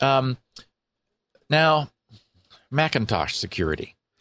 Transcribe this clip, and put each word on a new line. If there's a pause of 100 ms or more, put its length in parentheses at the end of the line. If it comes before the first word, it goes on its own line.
Um, (1120)
now, (800)
Macintosh
security. (260)